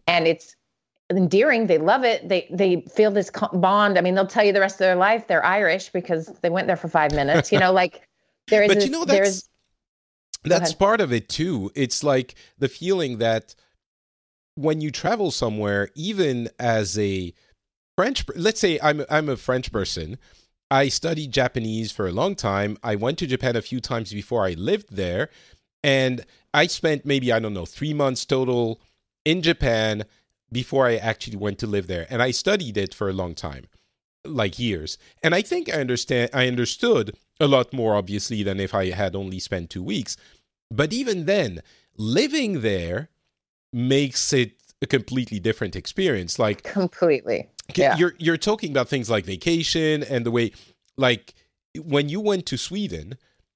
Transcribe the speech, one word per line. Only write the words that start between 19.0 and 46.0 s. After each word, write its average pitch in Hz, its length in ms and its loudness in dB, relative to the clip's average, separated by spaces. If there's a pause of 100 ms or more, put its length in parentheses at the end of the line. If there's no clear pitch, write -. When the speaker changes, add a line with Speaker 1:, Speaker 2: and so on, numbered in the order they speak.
Speaker 2:
I'm 151 180 2
a 131 80 0
French 127 360 -2
person. 92 460 -4 (520)
I 135 180 4
studied 156 440 -4
Japanese 110 600 -2
for 101 140 -4
a 87 60 -2
long 156 220 0
time. 104 480 -2
I 113 140 -2
went 123 220 -2
to 175 80 -4
Japan 127 300 0
a 110 60 -2
few 127 180 -8
times 113 320 -6
before 104 320 -2
I 92 80 0
lived 117 420 -4
there. 95 360 -2 (520)
And 131 420 2 (280)
I 156 140 4
spent 156 400 -2
maybe, 131 260 2
I 113 60 4
don't 110 160 -4
know, 90 120 -6
three 151 280 -6
months 139 300 0
total 123 560 0 (440)
in 170 180 2
Japan 110 640 2 (480)
before 127 340 2
I 117 100 4
actually 110 400 -4
went 101 240 -4
to 120 60 -6
live 101 200 -2
there. 85 240 -6
And 120 120 0
I 127 100 0
studied 175 440 -2
it 98 180 -2
for 101 140 -4
a 95 40 -2
long 90 220 -4
time, 69 300 -12 (600)
like, 117 340 -4
years. 95 400 -4 (240)
And 160 120 2
I 196 80 2
think 349 300 -4
I 160 80 -2
understand, 123 540 0
I 127 140 2
understood 123 680 0 (240)
a 151 60 4
lot 135 260 4
more, 113 220 0
obviously, 101 480 -2
than 98 180 -2
if 95 140 -4
I 95 160 0
had 92 240 -2
only 95 240 -8
spent 87 320 -8
two 92 120 -10
weeks. 156 340 -6 (540)
But 139 220 -2
even 220 340 -4
then, 143 360 0 (340)
living 202 640 0
there 98 480 -2 (640)
makes 131 600 0
it 123 200 2 (300)
a - 40 -6
completely 120 520 -2
different 104 380 -2
experience. 98 640 -2